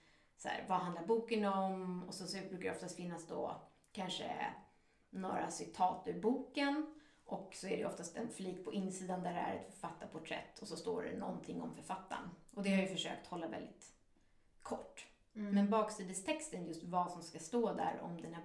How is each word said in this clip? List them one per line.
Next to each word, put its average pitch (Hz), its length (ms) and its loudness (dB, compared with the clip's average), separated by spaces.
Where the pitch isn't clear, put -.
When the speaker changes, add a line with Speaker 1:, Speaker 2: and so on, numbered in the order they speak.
Speaker 1:
så - 120 -6
här, - 200 0
vad 185 100 6
handlar 175 280 -2
boken 226 380 4
om? 190 640 2
Och 175 60 -6
så, 185 120 -6
så 190 100 -4
brukar 190 220 -6
det 175 60 0
oftast 180 200 -6
finnas 170 300 -4
då - 340 -2
kanske - 540 -2
några - 400 0
citat - 560 4
ur 175 140 0
boken. 285 680 4
Och - 300 -6
så - 120 -8
är 196 100 2
det - 100 2
oftast 175 300 -4
en 233 120 0
flik 185 360 -4
på 220 80 -4
insidan 185 500 0
där 175 120 0
det 175 60 -2
är - 160 0
ett - 180 -10
författarporträtt. - 880 -8
Och - 60 -8
så 160 80 -4
står - 260 -2
det - 160 -4
någonting - 440 -4
om - 120 -6
författaren. - 560 -6
Och 202 80 -2
det 196 80 2
har 196 60 8
jag 190 120 6
ju 190 60 -2
försökt - 320 -2
hålla 165 220 -4
väldigt - 440 -10
kort. - 440 -8
Speaker 2:
Mm. 202 200 2
Speaker 1:
Men 202 160 10
baksidestexten, 208 960 2
just 165 180 -4
vad 180 280 2
som 165 100 -8
ska - 160 -10
stå 220 340 2
där - 300 2
om 170 200 -6
den 165 120 -6
här 165 100 -8